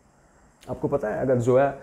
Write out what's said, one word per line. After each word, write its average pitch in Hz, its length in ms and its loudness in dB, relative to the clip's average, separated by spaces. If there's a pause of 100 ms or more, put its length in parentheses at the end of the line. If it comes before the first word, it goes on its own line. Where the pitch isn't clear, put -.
(680)
आपको 131 180 -4
पता 139 200 -4
है, 104 120 -6
अगर 131 160 0
जोया 127 480 2